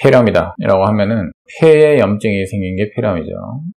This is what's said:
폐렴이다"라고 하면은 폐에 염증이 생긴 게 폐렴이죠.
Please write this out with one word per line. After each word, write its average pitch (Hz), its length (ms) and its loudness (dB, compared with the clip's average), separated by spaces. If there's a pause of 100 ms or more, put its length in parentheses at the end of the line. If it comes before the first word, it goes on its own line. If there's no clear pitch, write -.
폐렴이다"라고 101 840 2
하면은 104 440 -2 (300)
폐에 151 380 6
염증이 104 480 -2
생긴 92 300 -6
게 104 140 -4
폐렴이죠. 98 400 -6 (460)